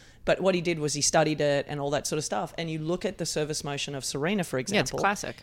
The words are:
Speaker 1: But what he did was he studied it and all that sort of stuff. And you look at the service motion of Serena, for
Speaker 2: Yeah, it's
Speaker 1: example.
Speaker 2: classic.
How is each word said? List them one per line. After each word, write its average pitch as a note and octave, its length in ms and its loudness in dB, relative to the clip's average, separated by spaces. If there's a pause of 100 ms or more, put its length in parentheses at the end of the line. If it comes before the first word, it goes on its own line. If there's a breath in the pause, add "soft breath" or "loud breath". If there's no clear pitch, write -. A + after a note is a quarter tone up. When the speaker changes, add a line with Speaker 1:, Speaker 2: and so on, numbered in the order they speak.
(260 soft breath)
Speaker 1:
But D#3+ 160 2
what F#3+ 120 6
he F3+ 80 2
did E3+ 160 0
was D3 160 0
he D3 80 -2
studied D#3 400 4
it C#3+ 260 2
and D3 120 -6
all C#3+ 100 -2
that C#3+ 160 0
sort D#3 140 -2
of D3+ 40 -2
stuff. G3+ 320 -4
And E3 140 -4
you D#3+ 80 -2
look D#3+ 260 -2
at F#3+ 140 -4
the E3+ 80 -4
service D3+ 380 -2
motion C#3+ 320 -4
of C3 100 -6
Serena, E3+ 380 0
for C3+ 140 -2
Speaker 2:
Yeah, C3 40 2
it's D#3 100 -6
Speaker 1:
example. C#3+ 280 2
Speaker 2:
classic. G3 420 0